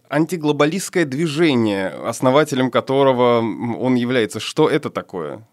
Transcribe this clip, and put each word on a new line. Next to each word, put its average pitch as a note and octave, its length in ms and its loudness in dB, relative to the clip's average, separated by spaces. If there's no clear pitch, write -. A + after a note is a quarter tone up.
антиглобалистское D3+ 920 0
движение, C3+ 840 0
основателем B2+ 840 0
которого, B2 680 2
м, G#2+ 420 -4
он B2+ 140 2
является, A#2+ 440 0
что - 300 0
это C3+ 200 -2
такое? F2+ 640 -8